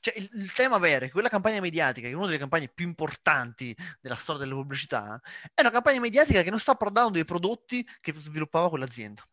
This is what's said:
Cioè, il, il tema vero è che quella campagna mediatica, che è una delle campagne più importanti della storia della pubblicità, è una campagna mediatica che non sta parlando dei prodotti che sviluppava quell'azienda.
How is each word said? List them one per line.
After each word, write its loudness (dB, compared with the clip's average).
Cioè, 0
il, -10
il -10
tema 2
vero 4
è -10
che -12
quella 2
campagna 0
mediatica, -2
che -8
è -8
una -4
delle -2
campagne -2
più -8
importanti -2
della -8
storia -6
della -6
pubblicità, -6
è 2
una 6
campagna 2
mediatica 4
che 0
non -2
sta 4
parlando 2
dei 2
prodotti -4
che -8
sviluppava 0
quell'azienda. -6